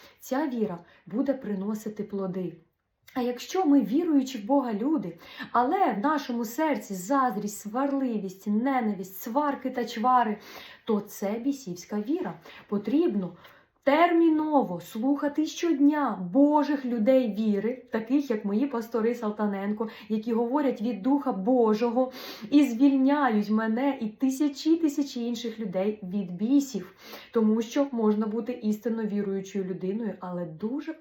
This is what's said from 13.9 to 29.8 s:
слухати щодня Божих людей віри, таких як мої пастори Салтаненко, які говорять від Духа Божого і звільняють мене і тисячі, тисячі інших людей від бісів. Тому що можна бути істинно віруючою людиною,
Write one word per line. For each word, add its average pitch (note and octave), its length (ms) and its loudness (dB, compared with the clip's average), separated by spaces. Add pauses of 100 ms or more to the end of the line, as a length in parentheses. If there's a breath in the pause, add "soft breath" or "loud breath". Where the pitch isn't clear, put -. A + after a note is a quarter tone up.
слухати C#4+ 640 -2
щодня C#4+ 880 0
Божих C#4+ 520 4
людей A#3+ 480 2
віри, G#3+ 580 -2
таких C4 380 0
як G#3+ 160 -2
мої G#3+ 220 0
пастори A#3 480 -2
Салтаненко, G#3+ 720 -4 (200 loud breath)
які A3 240 -2
говорять A#3+ 480 0
від G#3 200 -4
Духа C4+ 300 0
Божого A3+ 800 2 (380 loud breath)
і C#4+ 160 8
звільняють C4 840 4
мене A3+ 520 2
і A3 60 -4
тисячі, C#4+ 680 2
тисячі C#4+ 500 -2
інших A3+ 340 -6
людей G3+ 440 -2
від F3+ 280 -4
бісів. G#3+ 640 0 (380 loud breath)
Тому A3 280 4
що C#4 300 0
можна G#3+ 360 2
бути A3+ 260 -4
істинно A3 500 -2
віруючою G3 640 -4
людиною, F#3 540 -4